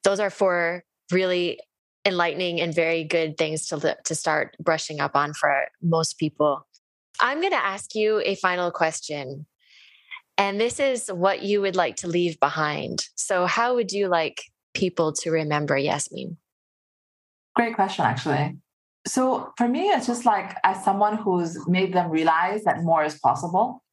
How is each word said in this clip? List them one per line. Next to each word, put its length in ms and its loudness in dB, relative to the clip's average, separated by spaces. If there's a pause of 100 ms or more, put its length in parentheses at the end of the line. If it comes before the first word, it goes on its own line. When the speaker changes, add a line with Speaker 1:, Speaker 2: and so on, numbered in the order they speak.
Speaker 1:
Those 160 2
are 100 -2
four 540 -2 (280)
really 480 -2 (460)
enlightening 560 0
and 120 -2
very 300 2
good 340 0
things 300 -2
to 100 -6
li-, 160 0 (120)
to 100 -4
start 440 -2
brushing 400 -2
up 160 -2
on 180 2
for 340 2 (140)
most 360 0
people. 480 0 (560)
I'm 200 0
gonna 160 0
ask 380 -6
you 300 2
a 100 0
final 360 -2
question. 760 -4 (920)
And 240 0
this 180 -2
is 300 0
what 340 0
you 180 2
would 140 -2
like 220 0
to 100 -8
leave 320 0
behind. 680 0 (100)
So 300 0
how 300 2
would 160 0
you 160 0
like 360 0 (300)
people 400 0
to 180 -4
remember 460 0
Yasmin? 600 -4 (1160)
Speaker 2:
Great 200 0
question, 300 0
actually. 500 0 (500)
So 520 0
for 100 2
me, 220 2
it's 180 2
just, 180 -4
like, 380 0
as 220 0
someone 320 2
who's 500 -2
made 260 2
them 160 2
realize 540 2
that 200 0
more 200 4
is 160 -4
possible. 720 0